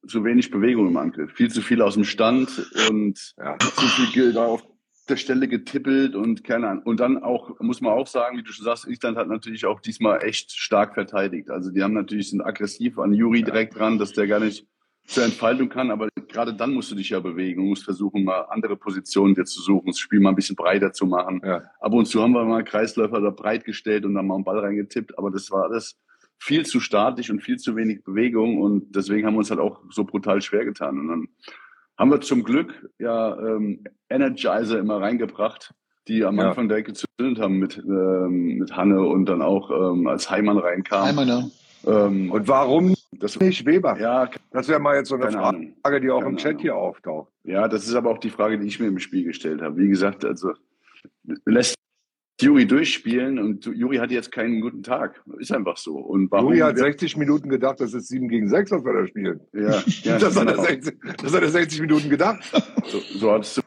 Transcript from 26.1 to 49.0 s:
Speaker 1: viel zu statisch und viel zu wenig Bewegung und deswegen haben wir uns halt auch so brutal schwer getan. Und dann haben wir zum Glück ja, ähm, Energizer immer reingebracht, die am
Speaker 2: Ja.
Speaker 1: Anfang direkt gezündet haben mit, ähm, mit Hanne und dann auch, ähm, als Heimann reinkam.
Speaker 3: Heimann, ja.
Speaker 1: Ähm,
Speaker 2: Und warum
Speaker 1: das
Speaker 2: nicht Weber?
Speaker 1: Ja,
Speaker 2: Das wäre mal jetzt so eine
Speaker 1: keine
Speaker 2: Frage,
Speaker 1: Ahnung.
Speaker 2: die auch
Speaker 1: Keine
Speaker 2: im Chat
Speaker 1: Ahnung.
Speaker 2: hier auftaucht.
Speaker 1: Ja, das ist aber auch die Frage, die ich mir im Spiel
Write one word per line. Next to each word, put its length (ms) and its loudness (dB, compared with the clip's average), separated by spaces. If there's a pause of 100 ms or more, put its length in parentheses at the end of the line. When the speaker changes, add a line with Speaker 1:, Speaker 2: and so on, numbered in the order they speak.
Speaker 1:
viel 280 -2
zu 140 -2
statisch 500 0
und 100 -2
viel 160 -4
zu 180 -6
wenig 300 -2
Bewegung 560 0
und 340 0
deswegen 320 0
haben 60 2
wir 60 2
uns 120 0
halt 100 -2
auch 280 -2
so 160 -4
brutal 380 0
schwer 240 0
getan. 320 -6
Und 100 -6
dann 200 -6 (680)
haben 140 6
wir 100 6
zum 240 0
Glück 440 -2 (100)
ja, 360 -2 (220)
ähm, 260 -4 (280)
Energizer 680 0
immer 220 -2
reingebracht, 720 -4 (340)
die 180 0
am 120 2
Speaker 2:
Ja. 140 4
Speaker 1:
Anfang 180 0
direkt 200 0
gezündet 540 -4
haben 160 2
mit, 200 -2
ähm, 800 0
mit 180 -4
Hanne 240 4
und 260 4
dann 160 0
auch, 280 0
ähm, 360 2
als 240 -2
Heimann 280 2
reinkam. 480 0
Speaker 3:
Heimann, 220 2
ja. 160 0 (420)
Speaker 1:
Ähm, 460 4
Speaker 2:
Und 160 0
warum 460 4 (180)
Speaker 1:
das 260 -6
Speaker 2:
nicht 280 4
Weber? 340 4
Speaker 1:
Ja, 280 2 (240)
Speaker 2:
Das 160 -4
wäre 120 2
mal 160 2
jetzt 120 -2
so 80 -2
eine 80 0
Speaker 1:
keine 140 -2
Speaker 2:
Frage, 180 0 (260)
Speaker 1:
Ahnung. 200 2
Speaker 2:
die 80 0
auch 100 2
Speaker 1:
Keine 100 -2
Speaker 2:
im 60 -4
Chat 140 -6
Speaker 1:
Ahnung. 120 -6
Speaker 2:
hier 140 -2
auftaucht. 560 -6 (120)
Speaker 1:
Ja, 240 0
das 180 -2
ist 80 -2
aber 160 2
auch 80 -2
die 120 -6
Frage, 280 0
die 80 -4
ich 140 -8
mir 80 0
im 100 -2
Spiel 260 -4